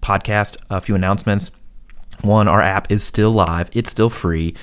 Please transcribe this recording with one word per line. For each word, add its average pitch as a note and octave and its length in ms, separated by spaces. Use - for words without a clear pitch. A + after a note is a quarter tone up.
podcast, G2+ 540
a G2 100
few G#2 160
announcements. G2+ 560
One, G#2 260
our F#2+ 140
app F#2+ 300
is G2+ 120
still A2 280
live. F2 420
It's A#2 160
still A2+ 200
free. E2 540